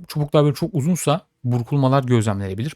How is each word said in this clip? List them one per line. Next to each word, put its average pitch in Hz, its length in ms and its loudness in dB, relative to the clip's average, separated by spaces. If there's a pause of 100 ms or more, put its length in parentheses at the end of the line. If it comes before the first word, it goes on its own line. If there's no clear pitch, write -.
çubuklar 151 360 0
böyle 147 100 2
çok - 200 -6
uzunsa 160 520 0 (180)
burkulmalar 131 600 0
gözlemlenebilir. 107 720 -2